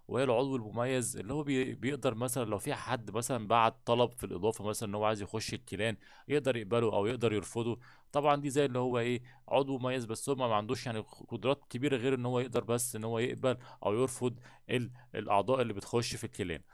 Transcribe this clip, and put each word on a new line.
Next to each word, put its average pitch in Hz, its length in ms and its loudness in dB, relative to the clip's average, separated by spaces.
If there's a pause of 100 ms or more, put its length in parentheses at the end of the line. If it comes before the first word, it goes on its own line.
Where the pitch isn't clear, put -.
وهي 123 160 0
العضو 135 320 2
المميز، 120 600 -2
اللي 104 160 -6
هو 151 100 -2
بي-، 131 320 0
بيقدر 123 400 -2
مثلا 123 300 -2
لو 104 140 0
في 143 160 -4
حد 117 360 -4
مثلا 113 380 -2
بعت 113 360 6
طلب 120 280 4
في - 120 -10
الإضافة 98 400 -2
مثلا 107 240 -4
إن 101 60 -4
هو 107 100 0
عايز 107 180 2
يخش 113 320 -6
الكلان، 104 420 -4 (320)
يقدر 135 280 2
يقبله 113 360 2
أو 101 140 4
يقدر 120 260 2
يرفضه. 110 460 -2 (340)
طبعا 143 240 4
دي 143 140 -2
زي 143 140 4
اللي 127 140 0
هو 123 200 2
إيه، 120 240 0 (260)
عضو 135 300 2
مميز، 127 260 -2
بس 110 240 -6
هو 143 60 2
ما 123 200 0
عندوش 107 320 0
يعني 113 140 -4
ق-، - 280 -14
قدرات 131 420 0
كبيرة، 135 260 0
غير 131 180 2
إن 123 120 0
هو 123 140 0
يقدر 127 240 -2
بس 120 320 -2
إن 110 80 -6
هو 113 140 -2
يقبل 123 380 0 (300)
أو 104 80 2
يرفض 123 440 0 (320)
ال-، 123 200 0 (240)
الأعضاء 107 480 4
اللي 113 100 -2
بتخش 117 440 -2
في - 80 -8
الكلان. 87 360 -4 (140)